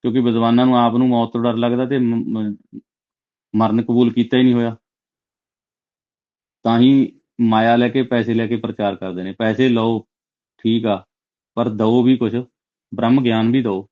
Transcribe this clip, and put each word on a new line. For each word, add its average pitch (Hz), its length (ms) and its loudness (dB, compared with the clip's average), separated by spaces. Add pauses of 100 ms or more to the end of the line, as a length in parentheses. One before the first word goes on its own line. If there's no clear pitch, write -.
ਕਿਉਂਕਿ 127 180 -2
ਵਿਦਵਾਨਾਂ 117 460 2
ਨੂੰ 127 120 2
ਆਪ 117 180 2
ਨੂੰ 127 140 2
ਮੌਤ 117 240 -2
ਤੋਂ 117 80 -4
ਡਰ 117 160 -2
ਲੱਗਦਾ 120 280 -2
ਤੇ 135 120 -4
ਮ-, 117 420 -2
ਮ-, 107 400 -10 (760)
ਮਰਨ 110 260 0
ਕਬੂਲ 117 320 0
ਕੀਤਾ 120 240 0
ਹੀ 127 60 4
ਨਹੀਂ 127 100 4
ਹੋਇਆ। 117 240 -2 (1900)
ਤਾਂ 117 160 2
ਹੀ 135 360 4 (240)
ਮਾਇਆ 113 340 2
ਲੈ 120 140 2
ਕੇ, 131 140 -2
ਪੈਸੇ 117 300 -2
ਲੈ 113 140 -2
ਕੇ 117 100 -4
ਪ੍ਰਚਾਰ 104 380 -4
ਕਰਦੇ 92 280 -10
ਨੇ। 95 160 -10
ਪੈਸੇ 113 300 0
ਲਓ, 113 320 0 (640)
ਠੀਕ 113 220 0
ਆ, 101 200 -2 (480)
ਪਰ 117 160 -2
ਦਓ 113 340 2
ਵੀ 127 140 4
ਕੁਛ, 117 140 -2 (640)
ਬ੍ਰਹਮ 123 280 0
ਗਿਆਨ 113 280 0
ਵੀ 131 100 0
ਦਓ। 101 300 -4